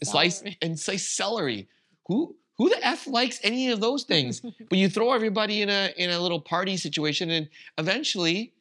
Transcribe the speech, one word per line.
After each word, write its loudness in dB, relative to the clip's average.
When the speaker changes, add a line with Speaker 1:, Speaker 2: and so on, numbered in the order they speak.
Speaker 1:
sliced 2
Speaker 2:
Celery. -10
Speaker 1:
and -2
sliced -4
celery. -2
Who, 0
who 4
the 2
F -2
likes 0
any 0
of 0
those 0
things? 2
Speaker 2:
<laughs> -20
Speaker 1:
But 2
you 6
throw 2
everybody 0
in 0
a, 0
in 0
a 0
little 0
party -2
situation, -2
and 0
eventually 0